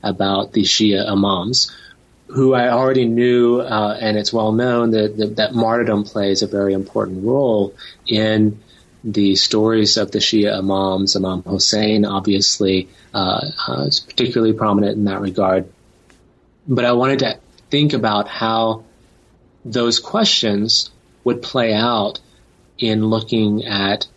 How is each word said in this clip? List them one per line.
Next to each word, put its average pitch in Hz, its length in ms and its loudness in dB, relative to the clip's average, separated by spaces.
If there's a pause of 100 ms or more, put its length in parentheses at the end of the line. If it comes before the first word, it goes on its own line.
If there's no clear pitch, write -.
about 98 480 -2
the 104 120 2
Shia 101 460 2
imams, 98 640 0 (540)
who 131 260 2
I 123 160 2
already 131 360 2
knew, 120 540 4
uh, 107 400 -2
and 107 180 0
it's 104 160 -4
well 110 180 0
known 120 400 2
that, 107 260 0
that, 107 180 -2
that - 180 -2
martyrdom 113 500 0
plays 98 380 -2
a 104 60 -2
very 101 260 0
important 98 500 -4
role 113 520 0 (320)
in 107 520 0 (440)
the 101 320 0
stories 110 640 2
of 101 140 -2
the 107 80 0
Shia 104 380 0
imams. 95 580 0
Imam 92 280 -4
Hussein, 107 640 0
obviously, 98 800 0 (260)
uh, 95 280 -2 (260)
uh, 67 160 -4
is 143 160 0
particularly 120 540 0
prominent 104 440 0
in 104 80 0
that 98 160 -4
regard. 95 500 -2 (960)
But 120 180 0
I 123 80 2
wanted 131 260 2
to 113 180 -2 (320)
think 147 240 2
about 107 360 0
how 113 560 -2 (800)
those 120 340 0
questions 113 880 0 (360)
would 120 160 -2
play 117 320 -2
out 107 460 0 (600)
in 110 260 0
looking 110 600 0
at 101 520 -2